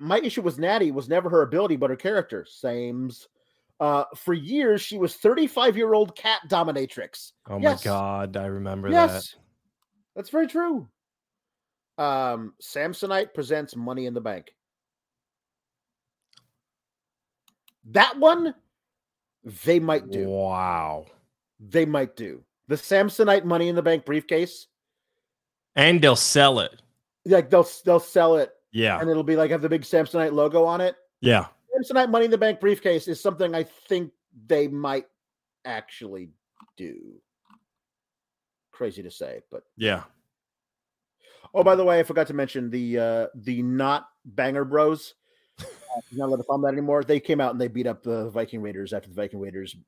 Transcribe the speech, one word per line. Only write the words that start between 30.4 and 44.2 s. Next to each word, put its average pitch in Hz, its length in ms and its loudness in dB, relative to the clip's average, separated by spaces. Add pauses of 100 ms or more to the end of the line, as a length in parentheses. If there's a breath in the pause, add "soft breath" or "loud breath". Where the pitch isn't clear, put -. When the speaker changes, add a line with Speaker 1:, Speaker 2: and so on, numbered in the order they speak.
Speaker 1:
on 170 160 0
it. 180 160 -2 (240)
Speaker 2:
Yeah. 110 260 2 (320)
Speaker 1:
Samsonite 254 320 0
Money 226 160 2
in 226 40 -4
the 220 80 2
Bank 214 220 0
briefcase 190 480 0
is 160 120 -8
something 175 340 -2
I 160 100 -2
think 175 480 -6 (340)
they 147 220 2
might 139 380 -6 (580)
actually 101 680 -12 (460)
do. 80 200 -14 (1800)
Crazy 101 300 -8
to 87 80 -16
say, 64 300 -14 (100)
but - 120 -16 (140)
Speaker 2:
Yeah. 101 260 -2 (1500 soft breath)
Speaker 1:
Oh, 180 100 4
by 185 140 6
the 185 80 4
way, 175 160 4
I - 20 4
forgot 156 260 0
to 151 60 -8
mention 131 360 -6
the, 120 280 -4
uh, 113 280 0 (100)
the 120 260 -6
not 135 460 -2 (160)